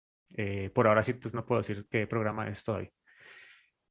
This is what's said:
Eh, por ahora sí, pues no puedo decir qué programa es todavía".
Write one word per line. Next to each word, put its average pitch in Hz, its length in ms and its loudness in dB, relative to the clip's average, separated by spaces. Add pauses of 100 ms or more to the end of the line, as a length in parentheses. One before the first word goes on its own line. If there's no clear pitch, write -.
(360)
Eh, 98 380 -4
por 120 140 6
ahora 107 140 6
sí, 127 120 0
pues 117 200 -10
no 120 120 -6
puedo 117 140 2
decir 104 300 -6
qué 107 160 0
programa 107 420 -2
es 104 160 -8
todavía". 101 260 -4 (1000)